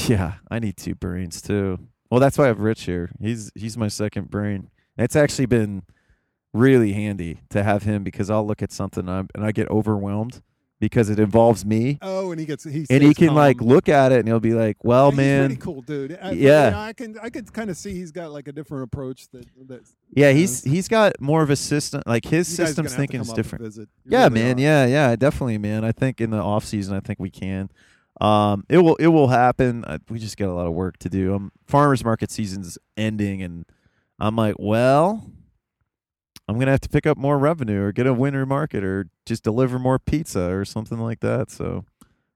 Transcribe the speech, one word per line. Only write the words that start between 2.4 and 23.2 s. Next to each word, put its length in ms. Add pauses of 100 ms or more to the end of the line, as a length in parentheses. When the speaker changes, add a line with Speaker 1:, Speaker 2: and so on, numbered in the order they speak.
Speaker 1:
I 40
have 120
Rich 240
here. 260 (100)
He's, 340
he's 220
my 120
second 420
brain. 400 (260)
It's 200
actually 300
been 360 (720)
really 400
handy 460 (100)
to 120
have 200
him 220
because 260
I'll 160
look 160
at 100
something 300
and, 80
I'm, 240
and 100
I 80
get 180
overwhelmed 720 (380)
because 300
it 100
involves 440
me. 380
Speaker 2:
Oh, 300
and 80
he 60
gets, 180
he 260
Speaker 1:
And 140
he 80
Speaker 2:
stays 160
Speaker 1:
can, 80
like, 220
Speaker 2:
calm. 100
Speaker 1:
look 200
at 220
it 80
and 80
he'll 140
be 120
like, 300
"Well, 240
Speaker 2:
Yeah, 40
he's 60
Speaker 1:
man." 340
Speaker 2:
pretty 100
cool, 220
dude. 380
I, 120
Speaker 1:
Yeah. 380
Speaker 2:
yeah, 100
I 120
can, 300
I 80
can 140
kinda 320
see 180
he's 160
got, 220
like, 160
a 40
different 300
approach 460
that, 180 (220)
that 140 (300)
Speaker 1:
Yeah, 200
he's, 340
Speaker 2:
uh, 40
Speaker 1:
he's 180
got 320
more 220
of 80
a 60
system. 480
Like, 200
his 260
Speaker 2:
You 80
guys 60
are 20
Speaker 1:
system's 80
Speaker 2:
gonna 140
have 40
to 40
Speaker 1:
thinking's 320